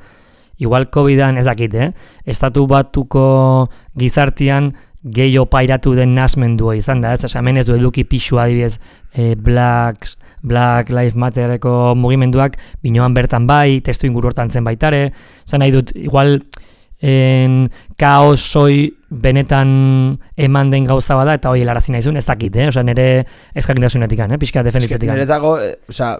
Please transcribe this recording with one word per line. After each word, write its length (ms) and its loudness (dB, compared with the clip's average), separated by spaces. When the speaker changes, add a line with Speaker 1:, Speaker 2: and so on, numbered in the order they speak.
Speaker 1:
igual 320 0
covidan, 480 2
ez 80 0
dakit, 280 -2
eh? 180 -2
Estatu 420 0
Batuko 1000 2
gizartean 760 0
gehiago 440 2
pairatu 480 0
den 200 2
nasmendua 640 0
izan 240 -2
da, 140 -2
ez? 100 -4
Osea, 160 -6
hemen 160 0
ez 100 0
du 80 2
eduki 300 0
pixua, 400 -2
adibidez, 340 -2
eh, 220 -2
Black, 720 0
Black 480 0
Lives 260 0
Matterreko 800 -2
mugimenduak, 600 0
binoan 320 2
bertan 320 0
bai, 340 2
testu 260 -4
inguru 220 -2
hortan 220 -4
zen 140 -2
baita 240 -2
ere, 240 0
esan 160 -2
nahi 120 4
dut, 240 0
igual, 480 0
en, 680 2
kaosoi 960 2
benetan 1080 2
eman 340 2
den 160 0
gauza 300 0
bada, 180 2
eta 160 -2
hoi 120 0
helarazi 300 -2
nahi 100 -2
zuen, 140 -2
ez 100 -4
dakit, 300 -4
eh? 120 2
Osea, 180 0
nire 200 2
ezjakintasunetikan, 800 -2
eh? 60 -2
Pixka 240 -2
defenditzetik. 460 -2
Speaker 2:
Eske, 80 -2
niretzako, 440 0
eh, 120 -6
osea, 320 -6